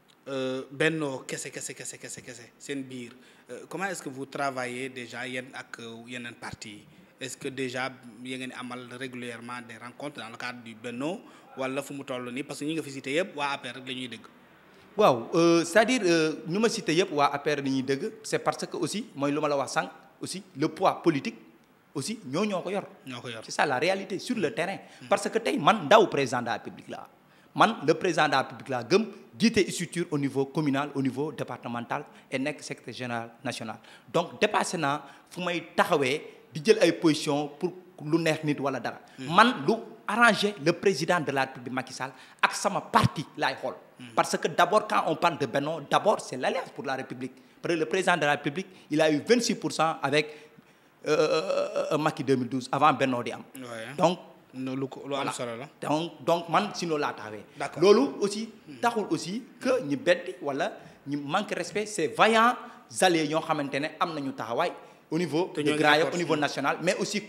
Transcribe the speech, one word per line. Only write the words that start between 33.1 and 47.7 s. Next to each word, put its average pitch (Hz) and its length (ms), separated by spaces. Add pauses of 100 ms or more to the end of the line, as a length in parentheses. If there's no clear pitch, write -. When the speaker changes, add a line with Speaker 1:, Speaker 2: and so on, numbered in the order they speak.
Speaker 2:
national. 113 340 (360)
Donc 175 280
dépassé 208 380
naa 147 240 (260)
fu - 140
may 175 180 (140)
taxawee 151 460 (320)
di 156 120
jël 214 160
ay 170 120
position 147 560 (100)
pour 180 140 (320)
lu 151 140
neex 160 260
nit 147 160
wala 135 180
dara. 113 220 (180)
Speaker 1:
Hmm. 135 160
Speaker 2:
Man 233 200 (120)
lu 202 80 (320)
arranger 208 480 (100)
le 170 80
président 175 480
de 139 120
la 135 140
République 127 260
Macky 131 200
Sall 139 200 (280)
ak - 140
sama 185 280
parti - 440 (100)
laay 139 200
xool. - 180 (240)
Speaker 1:
Hmm. 123 160
Speaker 2:
Parce 170 240
que - 80
d'abord 180 400
quand 202 220
on 156 80
parle 165 220
de 139 80
Benno, 147 340 (100)
d'abord 170 300
c'est - 160
l'Alliance 208 360
pour 127 120
la 135 100
République. 127 380 (280)
Parce 160 140